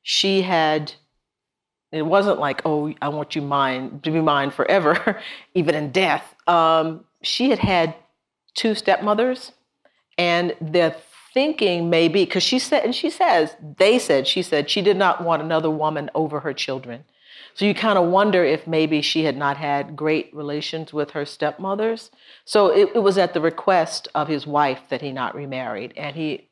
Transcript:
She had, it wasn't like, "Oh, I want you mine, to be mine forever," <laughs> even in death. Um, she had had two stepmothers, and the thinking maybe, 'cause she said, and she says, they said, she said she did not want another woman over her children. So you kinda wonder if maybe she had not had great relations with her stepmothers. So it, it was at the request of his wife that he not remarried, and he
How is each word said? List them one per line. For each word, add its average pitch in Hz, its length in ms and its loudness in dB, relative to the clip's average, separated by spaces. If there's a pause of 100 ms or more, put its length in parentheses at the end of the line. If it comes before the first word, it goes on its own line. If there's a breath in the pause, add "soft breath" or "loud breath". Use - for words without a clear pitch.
She 196 400 0
had, 156 520 0 (960)
it 156 120 -4
wasn't 196 360 2
like, 139 260 -4
"Oh, 151 360 -2
I 147 80 -4
want 147 260 -8
you 151 60 -2
mine, 135 600 -2
to 160 80 -2
be 160 100 2
mine 143 300 2
forever," 175 680 2 (180)
<laughs> - 160 -20
even 156 220 2
in 151 160 -4
death. 170 440 0 (120)
Um, 160 580 2 (160)
she - 280 0
had 220 100 2
had 165 360 2 (580)
two 220 220 0
stepmothers, 214 760 0 (680)
and 175 440 0
the 160 340 2 (380)
thinking 208 560 0
maybe, 170 360 4
'cause 180 180 -2
she 254 160 0
said, - 240 0
and 247 120 -2
she 349 140 -4
says, 190 460 2 (220)
they 220 220 6
said, 135 280 2
she 185 140 0
said 147 280 -2
she 208 120 0
did 190 160 4
not 180 260 2
want 165 180 0
another 160 280 0
woman 156 460 -2
over 151 240 -2
her 143 140 -6
children. 131 500 -8 (500 loud breath)
So 196 120 -2
you 208 80 2
kinda 208 280 2
wonder 185 420 4
if 151 240 0
maybe 156 340 0
she 156 240 -2
had 139 120 -2
not 143 200 -2
had 143 380 -4
great 156 380 -2
relations 151 600 -8
with 147 180 -4
her 147 140 -6
stepmothers. 196 840 -6 (360 soft breath)
So 202 240 4
it, 196 260 6
it 233 40 4
was 196 180 4
at 180 160 2
the 156 80 0
request 165 720 0
of 147 120 -2
his 147 200 -4
wife 143 420 0
that 127 120 -4
he 143 100 -8
not 131 240 -6
remarried, 127 600 -8
and 143 200 -10
he 156 360 -6